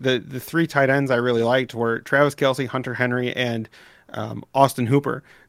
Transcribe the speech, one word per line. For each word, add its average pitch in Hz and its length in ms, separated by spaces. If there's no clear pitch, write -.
the, 127 160
the 131 220
three 165 260
tight 139 240
ends 139 200
I 123 60
really 120 260
liked 123 320
were 117 260
Travis 143 340
Kelce, 135 320
Hunter 127 280
Henry, 123 400
and, 117 340
um, 110 340
Austin 131 320
Hooper, 135 360